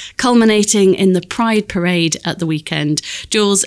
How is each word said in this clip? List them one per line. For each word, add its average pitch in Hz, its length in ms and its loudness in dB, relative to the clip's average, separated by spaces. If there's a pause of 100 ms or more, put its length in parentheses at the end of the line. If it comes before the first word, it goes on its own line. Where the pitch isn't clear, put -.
(140)
culminating 214 840 4
in 190 180 2
the 180 80 0
Pride 214 480 -2
Parade 175 560 -2
at 170 140 -6
the 165 80 -4
weekend. 151 560 -4 (260)
Jules, 202 380 0